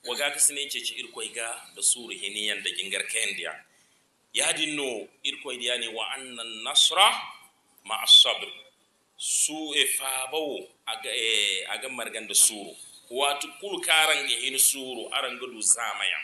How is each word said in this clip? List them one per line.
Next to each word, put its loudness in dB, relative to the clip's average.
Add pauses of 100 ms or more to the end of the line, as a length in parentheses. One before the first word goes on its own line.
Wa -4
ga 0
kasine 0
ce -6
ci -4
irko -10 (120)
ga -6 (280)
da -8
suru 0
hiniyan -4
da -2
gingar -6
kendiya. -4 (800)
Ya 0
dinno -4 (160)
irko -8
diya -4
ne -6
wa -8 (100)
anna -12 (220)
nasra 6 (760)
ma'a -2
sabr. 10 (680)
Su -2
e 4
fabawo -4 (280)
aga, -6
e, 2
aga -6
margan -8
da -10
suru. 2 (360)
Watu 0 (120)
kul -6
karan 4
ga 0
hin -4
suru 0
aran -2
gudu -10
zamaya. 0